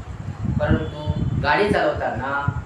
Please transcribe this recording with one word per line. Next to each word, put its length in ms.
परंतु 480
गाडी 260
चालवताना 960